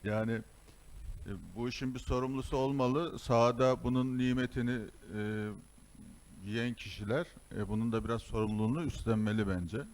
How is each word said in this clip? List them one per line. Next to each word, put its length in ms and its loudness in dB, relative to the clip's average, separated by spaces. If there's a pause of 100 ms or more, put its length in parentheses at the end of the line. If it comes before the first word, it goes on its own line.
Yani, 280 0
e, 960 -10 (260)
bu 120 -2
işin 260 -4
bir 60 -6
sorumlusu 560 0
olmalı. 640 2
Sahada 680 4
bunun 340 2
nimetini, 640 2 (340)
e, 340 -2 (960)
yiyen 300 -2
kişiler, 520 -2 (300)
e, 120 -2
bunun 240 0
da 120 0
biraz 180 -2
sorumluluğunu 600 0
üstlenmeli 680 2
bence. 460 -2